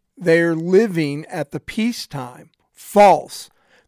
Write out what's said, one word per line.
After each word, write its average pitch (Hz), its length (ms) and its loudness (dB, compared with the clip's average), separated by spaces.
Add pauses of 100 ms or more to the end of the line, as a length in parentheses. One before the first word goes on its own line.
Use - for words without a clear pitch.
(180)
they're 170 380 2
living 165 680 0
at 160 260 -10
the 151 80 -10
peacetime. 156 920 -10 (200)
False. - 800 2 (380)